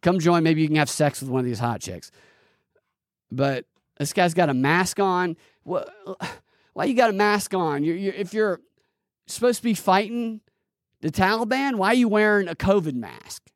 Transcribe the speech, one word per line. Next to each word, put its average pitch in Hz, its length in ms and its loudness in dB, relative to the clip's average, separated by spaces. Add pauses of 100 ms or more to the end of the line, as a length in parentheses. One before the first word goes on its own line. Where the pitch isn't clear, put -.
Come 180 160 2
join. 170 240 4
Maybe 160 180 2
you 156 60 2
can 151 100 0
have 147 140 2
sex 147 320 0
with 131 80 -8
one 131 100 0
of 123 60 -2
these 117 140 -4
hot 117 200 -2
chicks. 92 300 -12 (1200)
But 131 320 -2 (340)
this 143 140 -4
guy's 175 220 2
got 170 160 2
a 135 40 0
mask 160 460 2
on. 180 360 0 (280)
Wha-, - 220 -6 (880)
why 160 100 -4
you 269 100 0
got 233 140 4
a 208 60 0
mask 208 400 0
on? 151 300 0
You're, 165 120 0
you're, 190 180 -4
if 190 200 -8
you're 214 260 0 (680)
supposed 247 320 -2
to - 60 -14
be 233 100 2
fighting 220 680 -2 (580)
the 156 100 -4
Taliban, 233 680 0
why 190 120 0
are 226 60 4
you 247 140 4
wearing 208 400 2
a 165 60 -6
covid 170 400 0
mask? 90 500 -12 (120)